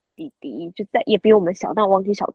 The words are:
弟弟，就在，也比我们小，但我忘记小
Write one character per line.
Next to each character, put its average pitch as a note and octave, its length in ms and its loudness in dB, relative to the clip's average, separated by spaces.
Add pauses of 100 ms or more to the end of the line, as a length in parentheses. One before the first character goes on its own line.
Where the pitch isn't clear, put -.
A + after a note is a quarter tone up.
(140)
弟 - 160 -16 (100)
弟， D#3 360 -12
就 G#3 160 -8
在， A#3 140 0
也 G#3+ 100 4
比 G#3+ 160 4
我 G#3 80 6
们 F3+ 140 -2
小， - 200 -6
但 G#3+ 100 0
我 F#3+ 60 0
忘 F#3+ 140 2
记 G3+ 80 -2
小 G3 220 -4